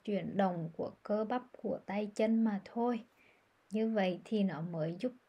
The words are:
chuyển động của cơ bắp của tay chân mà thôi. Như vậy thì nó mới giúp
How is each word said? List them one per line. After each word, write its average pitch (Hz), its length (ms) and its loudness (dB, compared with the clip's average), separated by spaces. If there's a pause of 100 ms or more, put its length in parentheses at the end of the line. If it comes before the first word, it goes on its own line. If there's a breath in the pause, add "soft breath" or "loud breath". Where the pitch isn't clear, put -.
chuyển 190 320 -2
động 180 360 2
của - 200 -6 (100)
cơ 208 220 0
bắp 240 180 -2 (100)
của - 340 -4
tay 208 280 -4
chân 226 300 4
mà 208 200 2
thôi. 233 400 -2 (640 soft breath)
Như 220 180 2
vậy 190 360 2
thì 214 180 2
nó 170 180 2
mới 165 400 -2
giúp 247 120 -2 (160)